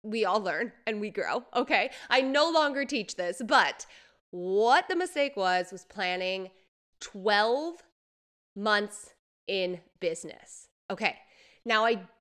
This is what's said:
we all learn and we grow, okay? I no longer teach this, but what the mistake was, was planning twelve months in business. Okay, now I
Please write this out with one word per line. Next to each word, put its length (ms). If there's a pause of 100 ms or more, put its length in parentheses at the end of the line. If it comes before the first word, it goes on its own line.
we 220
all 160
learn 320 (160)
and 140
we 80
grow, 340 (100)
okay? 380 (180)
I 120
no 280
longer 360
teach 320
this, 280
but 400 (460)
what 560
the 80
mistake 400
was, 380
was 100
planning 680 (500)
twelve 840 (720)
months 580 (320)
in 360 (180)
business. 680 (200)
Okay, 280 (480)
now 200
I 220 (140)